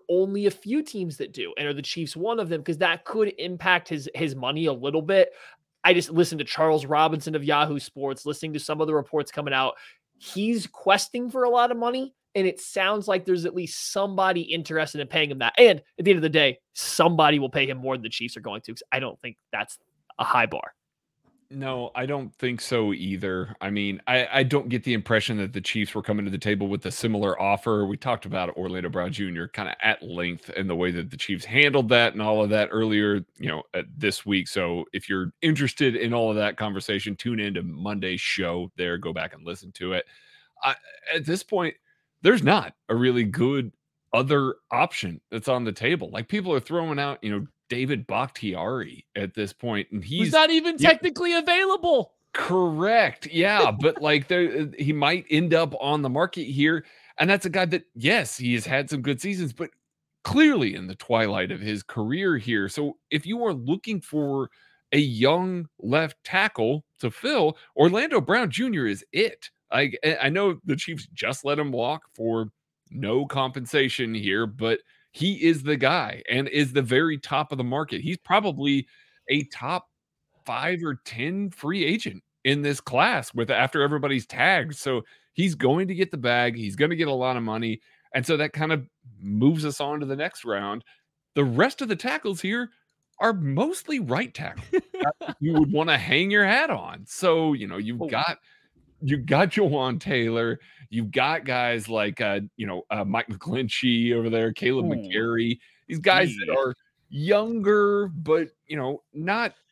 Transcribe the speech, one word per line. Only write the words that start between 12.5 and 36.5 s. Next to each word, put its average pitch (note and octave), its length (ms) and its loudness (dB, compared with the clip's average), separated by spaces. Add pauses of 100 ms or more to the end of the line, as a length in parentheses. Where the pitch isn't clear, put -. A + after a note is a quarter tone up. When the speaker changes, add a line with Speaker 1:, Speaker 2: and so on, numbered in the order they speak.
Speaker 1:
sounds G3+ 480 -2
like F#3+ 160 0
there's F3+ 220 0
at - 80 -6
least F3 360 -8
somebody F#3+ 520 0
interested D#3 580 -4
in C#3 60 -6
paying D#3 240 0
him C3+ 80 -8
that. A#2+ 180 2
And G#3 240 10 (180)
at F3 60 -2
the G3 60 6
end F#3 80 6
of D#3 40 -2
the D#3+ 60 4
day, D3 300 4 (160)
somebody D#3+ 640 4
will C3+ 100 -2
pay C3+ 180 0
him C3+ 120 -6
more C3 180 -4
than A#2+ 60 -8
the A2 80 -8
Chiefs - 260 -8
are A2 40 -14
going G#2+ 200 -8
to, A2+ 140 -14
'cause - 80 -18 (100)
I C3 80 2
don't B2+ 220 -8
think A#2+ 160 -14 (120)
that's - 280 -6 (400)
a B2 60 0
high B2 200 2
bar. - 300 -6 (760)
Speaker 2:
No, C3 460 -6
I B2+ 120 -4
don't C#3 280 -6
think B2 260 -4
so A2 320 2
either. F#2 680 -4
I G2 100 -4
mean, G2+ 380 -2
I, B2+ 180 4 (140)
I - 20 6
don't C3 260 2
get A#2 140 -2
the B2 120 0
impression A2 420 2
that G2+ 160 -4
the G2+ 80 -6
Chiefs G#2 340 -4
were G#2+ 80 -4
coming G#2 220 -2
to G2+ 60 -4
the F#2+ 80 -4
table G2+ 280 0
with G2 200 -4
a F#2 40 -6
similar G#2 500 0
offer. G2+ 460 2
We G2+ 100 -4
talked A2+ 300 -4
about F#2 300 -4
Orlando F2+ 320 -4
Brown F2+ 240 -4
Junior F2 340 -6
kinda - 300 -8 (100)
at A2 160 0
length F2 540 -6
and F#2+ 120 -2
the F2 60 -2
way F2+ 160 0
that E2+ 180 -4
the C2+ 80 -16
Chiefs F2+ 280 -6
handled C3+ 460 2
that A#2 240 4
and G#2+ 80 -6
all G#2+ 200 2
of G#2 80 0
that G#2+ 220 2
earlier, G#2 520 2 (140)
you - 100 -8
know, D#2 140 -4 (120)
uh, F2 80 -2 (140)
this G2 300 -2
week. F#2+ 220 0
So F2 440 -2
if - 160 -8
you're F#2 320 -2
interested C#3+ 540 2
in A#2 180 -2
all A#2 180 2
of G#2+ 60 0
that G#2 200 0